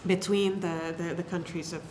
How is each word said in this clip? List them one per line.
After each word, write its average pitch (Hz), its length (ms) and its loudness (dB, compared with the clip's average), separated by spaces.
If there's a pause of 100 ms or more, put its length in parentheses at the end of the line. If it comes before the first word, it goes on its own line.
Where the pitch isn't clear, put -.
between 190 540 4
the, 165 380 -2
the, 170 160 -2
the 175 100 -2
countries 170 480 -4
of, 160 180 -6